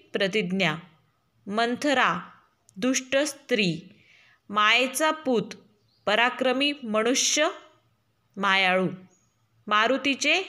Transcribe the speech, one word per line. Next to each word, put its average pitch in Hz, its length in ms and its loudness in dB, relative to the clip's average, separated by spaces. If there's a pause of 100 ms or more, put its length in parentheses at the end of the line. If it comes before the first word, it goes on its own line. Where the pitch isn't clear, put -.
(140)
प्रतिज्ञा. 190 640 -2 (720)
मंथरा, 233 720 0 (580)
दुष्ट 254 400 -2
स्त्री. 208 600 -2 (720)
मायेचा 254 640 2
पूत, 262 320 -2 (640)
पराक्रमी 254 680 0 (100)
मनुष्य, 240 640 0 (880)
मायाळू. 190 500 2 (800)
मारुतीचे 269 800 0